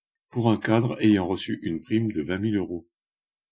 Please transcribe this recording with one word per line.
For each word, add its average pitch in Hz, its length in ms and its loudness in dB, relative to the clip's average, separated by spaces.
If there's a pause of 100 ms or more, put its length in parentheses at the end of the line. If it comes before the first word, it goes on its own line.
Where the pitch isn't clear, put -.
(320)
pour 117 180 2
un 107 80 4
cadre 113 440 2
ayant 101 260 4
reçu 95 340 -4
une 82 180 -4
prime 110 320 -2
de 78 100 -4
vingt 87 180 -4
mille 107 180 0
euros. 87 320 -6 (640)